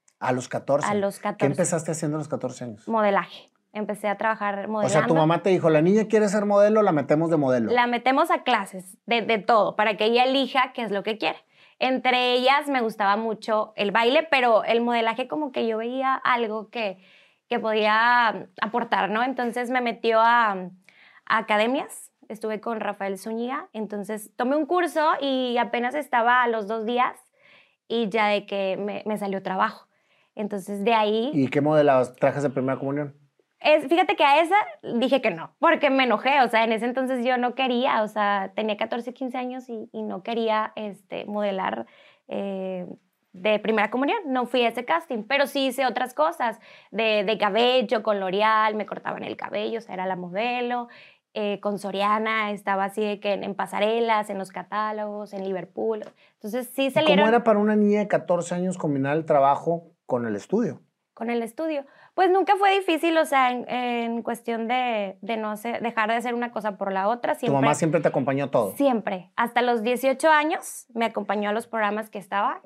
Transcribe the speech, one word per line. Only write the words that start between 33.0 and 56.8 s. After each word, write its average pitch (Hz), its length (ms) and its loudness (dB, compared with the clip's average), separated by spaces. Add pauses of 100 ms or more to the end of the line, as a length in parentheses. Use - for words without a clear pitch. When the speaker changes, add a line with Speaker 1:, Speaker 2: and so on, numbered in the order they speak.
Speaker 2:
Es, 302 260 4
fíjate 339 300 2
que 320 80 4
a 285 160 6
esa 339 160 2 (420)
dije 262 220 2
que 226 100 0
no, 165 300 -8
porque 330 300 4
me 269 140 4
enojé, 247 360 2
o 240 80 4
sea, 226 160 2
en 226 80 0
ese 220 140 -2
entonces 262 380 -2
yo 254 140 2
no 240 160 -2
quería, 247 480 0
o 214 60 -2
sea, 202 480 0
tenía 214 200 -2
catorce, 240 380 -6
quince 262 240 -6
años 254 300 -8
y, 226 240 -12
y 220 100 -8
no 202 220 -8
quería, 220 500 -2
este, 202 520 -10
modelar, 208 600 -4 (400)
eh, 190 600 -8 (460)
de 208 280 0
primera 214 300 0
comunión, 285 360 0
no 254 200 -2
fui 247 180 0
a 233 40 2
ese 180 160 -4
casting, - 440 -2
pero 285 180 2
sí 277 200 -2
hice 262 200 0
otras 254 260 -4
cosas, 302 460 -2 (320)
de, 214 340 0
de 208 140 0
cabello, 226 640 2
con 214 160 0
L'Oreal, 214 560 2
me 214 100 -4
cortaban - 380 -8
el - 140 -8
cabello, 220 420 -6
o 214 40 -10
sea, 202 120 -14
era 185 120 -6
la 185 100 -4
modelo, 240 720 -4 (460)
eh, 208 260 -4
con 208 180 -4
Soriana, 208 720 -2
estaba 196 340 -2
así 196 160 -4
de 208 200 -2
que 202 120 -2
en, 190 120 -4
en 202 100 -6
pasarelas, 214 720 0
en 202 100 -8
los 190 120 -8
catálogos, 208 840 -6
en 196 100 -8
Liverpool, 214 580 -4 (320)
entonces 240 400 -8
sí 269 120 2